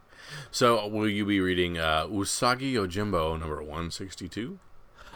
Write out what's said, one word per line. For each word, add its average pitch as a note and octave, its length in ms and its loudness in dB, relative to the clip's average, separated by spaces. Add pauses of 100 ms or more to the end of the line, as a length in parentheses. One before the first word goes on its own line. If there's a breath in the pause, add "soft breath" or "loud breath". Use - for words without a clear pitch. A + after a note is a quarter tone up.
(520 loud breath)
So, A#2 360 4
will G#2+ 220 0
you G#2 160 0
be G2+ 160 4
reading, F2 360 2
uh, D#2+ 300 2
Usagi B2+ 680 0
Yojimbo F#2 680 0
number D2+ 220 -6
one D#2+ 300 -6
sixty-two? G#2 640 -8 (580 loud breath)